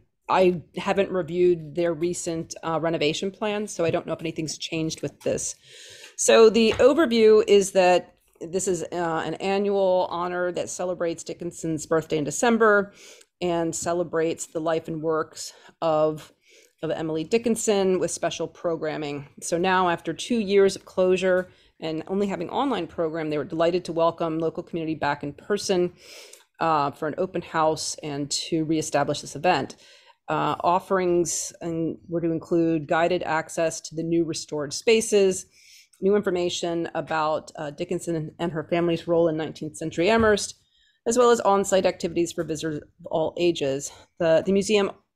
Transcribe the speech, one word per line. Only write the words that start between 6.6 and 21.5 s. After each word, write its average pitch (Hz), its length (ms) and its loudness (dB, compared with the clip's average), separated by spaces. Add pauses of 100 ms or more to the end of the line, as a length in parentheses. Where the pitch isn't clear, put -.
overview 233 760 6
is 202 240 6
that 180 440 4 (260)
this 180 260 -4
is, 175 240 -2
uh, 165 340 -2
an 160 100 -4
annual 196 760 2
honor 180 400 -2
that 165 180 -6
celebrates 175 540 -4
Dickinson's 165 640 -8
birthday 160 300 0
in 151 80 -2
December 208 680 2 (480)
and 165 340 -2
celebrates 165 720 -4
the - 120 -8
life 160 280 -2
and 160 140 -8
works 160 520 -4 (280)
of, 156 500 0 (520)
of 160 80 -4
Emily 160 320 -4
Dickinson 202 760 2
with 170 140 -2
special 165 360 -4
programming. 151 840 -6 (120)
So - 160 -2
now, 185 320 2
after 170 240 -2
two - 260 -2
years 196 360 4
of - 100 -16
closure 185 640 0 (300)